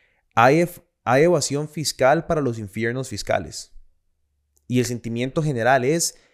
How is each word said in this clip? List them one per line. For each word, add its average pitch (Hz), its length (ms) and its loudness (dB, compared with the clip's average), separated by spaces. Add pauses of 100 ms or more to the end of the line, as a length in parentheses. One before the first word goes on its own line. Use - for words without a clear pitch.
(360)
"Hay 135 260 6
ef-, 175 200 -4 (240)
hay 131 180 4
evasión 151 460 0
fiscal 156 580 0
para 156 140 -2
los 120 180 -2
infiernos 117 500 -6
fiscales". 101 640 -6 (920)
Y 123 120 0
el 120 60 2
sentimiento 120 560 -4
general 127 440 2
es, 165 300 0 (180)